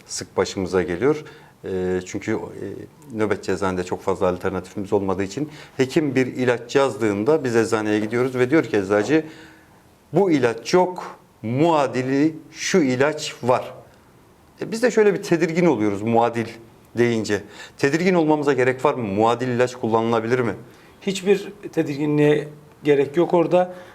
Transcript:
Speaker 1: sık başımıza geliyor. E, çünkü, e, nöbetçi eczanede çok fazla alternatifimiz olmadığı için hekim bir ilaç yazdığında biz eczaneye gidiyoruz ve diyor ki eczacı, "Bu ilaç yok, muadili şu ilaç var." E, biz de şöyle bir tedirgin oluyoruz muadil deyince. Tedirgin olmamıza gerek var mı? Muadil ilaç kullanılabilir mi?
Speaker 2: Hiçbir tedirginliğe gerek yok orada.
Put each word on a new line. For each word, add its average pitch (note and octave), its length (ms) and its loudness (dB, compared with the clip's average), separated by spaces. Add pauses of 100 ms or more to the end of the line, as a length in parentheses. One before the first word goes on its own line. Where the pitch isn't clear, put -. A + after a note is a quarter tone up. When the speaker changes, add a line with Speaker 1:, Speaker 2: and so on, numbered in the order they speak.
Speaker 1:
sık - 300 -12
başımıza F#2 460 -2
geliyor. G#2+ 420 -2 (400)
E, F#2 420 -4
çünkü, G#2+ 260 -6
e, G#2+ 40 -2 (800)
nöbetçi G2+ 360 -2
eczanede F#2 320 -2
çok F#2 180 -8
fazla F#2 260 -2
alternatifimiz F#2 640 -6
olmadığı G2 320 -2
için C3+ 240 -8 (280)
hekim C3+ 380 0
bir B2+ 120 2
ilaç A#2+ 500 -2
yazdığında A#2 680 2
biz A#2 120 0
eczaneye G#2+ 440 2
gidiyoruz A#2+ 340 -2
ve B2 160 0
diyor D#3 140 4
ki - 120 -2
eczacı, G#2+ 480 2 (880)
"Bu F#3 180 4
ilaç B2 440 0
yok, F3+ 440 0 (240)
muadili C#3 920 2 (160)
şu - 280 -2
ilaç C#3 640 0
var." A#2+ 300 0 (920)
E, D#3+ 100 -8
biz A3+ 100 -6
de B3 80 4
şöyle G#3 240 4
bir - 80 -6
tedirgin E3+ 440 2
oluyoruz G#2+ 360 2
muadil A2+ 440 2 (520)
deyince. A2 420 2 (380)
Tedirgin E3+ 360 2
olmamıza D3+ 380 2
gerek B2+ 320 2
var C#3+ 100 2
mı? B2+ 100 -6
Muadil A2+ 440 2
ilaç B2 280 0
kullanılabilir A2+ 600 0
mi? A2+ 140 0 (500)
Speaker 2:
Hiçbir G3 500 -2 (200)
tedirginliğe D3 760 0 (360)
gerek C#3+ 320 2
yok F3 180 2
orada. F3+ 400 2 (200)